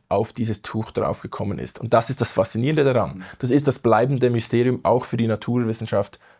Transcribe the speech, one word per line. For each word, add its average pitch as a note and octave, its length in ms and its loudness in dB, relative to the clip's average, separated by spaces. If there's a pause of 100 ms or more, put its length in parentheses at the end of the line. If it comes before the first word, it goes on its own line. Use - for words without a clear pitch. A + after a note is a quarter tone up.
auf G#2 240 0
dieses A2 300 -4
Tuch - 300 -6
draufgekommen - 680 -4
ist. - 220 -10
Und A#2 120 -4
das C3+ 160 4
ist B2+ 120 -2
das A2+ 100 0
Faszinierende C3+ 540 0
daran. F#2+ 360 0 (180)
Das B2 120 -2
ist C#3+ 160 4
das - 120 2
bleibende A#2+ 500 4
Mysterium A#2+ 540 2
auch A#2+ 200 2
für - 140 -6
die A2+ 100 2
Naturwissenschaft A2 960 -2 (180)